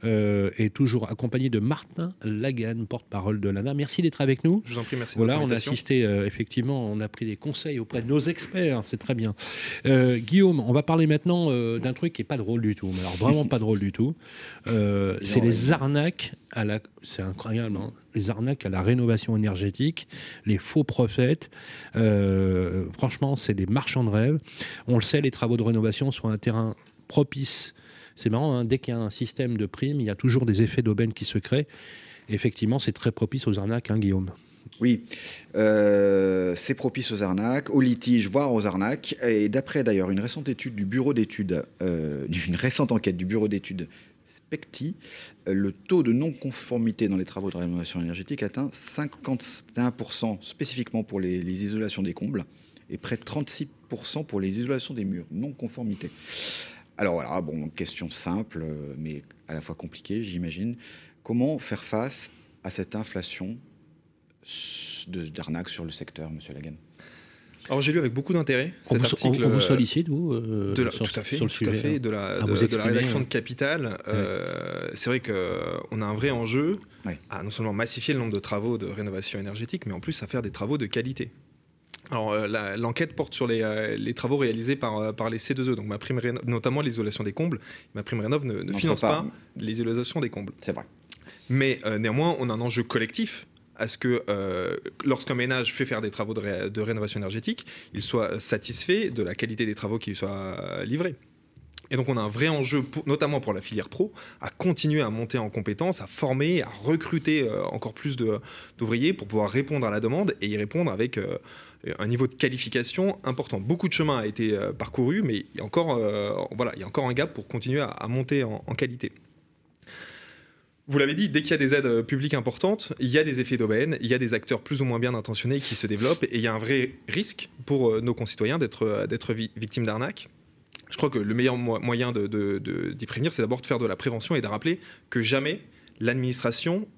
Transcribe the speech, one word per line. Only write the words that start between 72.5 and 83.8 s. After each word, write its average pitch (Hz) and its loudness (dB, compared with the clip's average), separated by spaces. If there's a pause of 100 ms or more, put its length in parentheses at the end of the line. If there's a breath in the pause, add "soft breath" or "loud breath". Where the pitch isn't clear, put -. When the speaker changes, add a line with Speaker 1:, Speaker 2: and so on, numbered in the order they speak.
Speaker 2:
de 101 4
la 117 6
Speaker 1:
exprimer, 107 2
Speaker 2:
rédaction 120 2
Speaker 1:
hein. - 2
Speaker 2:
de 123 -2
Capital. 139 -2
Speaker 1:
Ouais. 107 -4 (100)
Speaker 2:
Euh, 95 -2
c'est - -2
vrai 127 2
que, 123 -6
euh, 87 -2 (100)
on 110 -4
a - -2
un 104 -2
vrai 113 0
enjeu 131 0 (280 loud breath)
Speaker 3:
Ouais. 180 -4 (140)
Speaker 2:
à 95 -6
non 98 -6
seulement 110 -4
massifier 117 -2
le 135 0
nombre 113 -2
de 101 0
travaux 110 -2
de 101 -6
rénovation 98 -6
énergétique, 107 -8
mais 101 -6
en 90 -6
plus 151 -6
à 107 -10
faire 123 -4
des 101 -6
travaux 113 -4
de 131 -2
qualité. 123 -4 (800)
Alors, 110 -2
euh, 107 0
la, 104 -2
l'enquête 117 -2
porte - -6
sur 127 -2
les, 113 2
euh, 107 -2